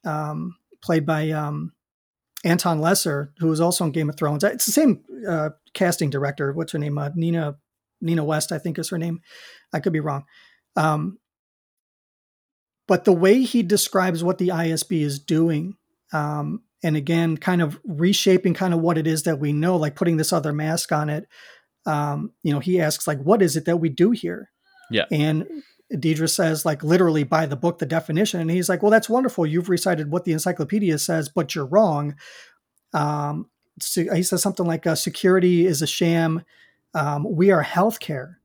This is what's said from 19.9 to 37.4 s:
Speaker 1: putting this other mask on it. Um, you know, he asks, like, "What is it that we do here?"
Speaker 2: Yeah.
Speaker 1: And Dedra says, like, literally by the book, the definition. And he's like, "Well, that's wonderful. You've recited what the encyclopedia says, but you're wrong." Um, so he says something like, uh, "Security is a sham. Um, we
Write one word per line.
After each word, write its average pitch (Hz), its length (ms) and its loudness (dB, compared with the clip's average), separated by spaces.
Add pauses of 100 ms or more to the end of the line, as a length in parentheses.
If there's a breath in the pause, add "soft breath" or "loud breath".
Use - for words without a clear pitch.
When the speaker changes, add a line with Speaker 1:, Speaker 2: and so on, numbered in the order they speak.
Speaker 1:
putting 170 220 0
this 156 160 0
other 151 220 -2
mask 156 360 -4
on 151 200 0
it. 151 180 -6 (560 loud breath)
Um, 147 480 -4 (120)
you 151 80 2
know, 143 80 0
he 180 200 0
asks, 156 280 -2
like, 143 120 -4
"What 190 220 4
is 156 140 -2
it 156 80 -4
that 170 140 0
we 160 100 0
do 170 240 4
here?" 175 380 -6 (380)
Speaker 2:
Yeah. 110 220 0
Speaker 1:
And 156 380 0 (440 loud breath)
Dedra 160 380 0
says, 160 340 0
like, 151 200 -2
literally 160 400 4
by 160 220 2
the 143 100 -4
book, 170 220 -2
the 156 80 -4
definition. 165 540 -2
And 160 120 -2
he's 180 160 0
like, 180 140 0
"Well, 208 100 4
that's 220 160 4
wonderful. 226 360 0
You've 170 240 0
recited 165 420 0
what 180 140 -2
the 175 80 -2
encyclopedia 175 680 0
says, 160 300 -2
but - 280 -4
you're 143 100 -4
wrong." 147 480 2 (760 loud breath)
Um, 147 580 -4 (300)
so - 340 -2
he 175 80 0
says 180 200 -2
something 190 220 -2
like, 165 220 -2
uh, 160 80 2
"Security 180 720 2
is 160 160 0
a 151 60 -2
sham. 165 560 0 (500 soft breath)
Um, 147 340 -2
we 185 220 2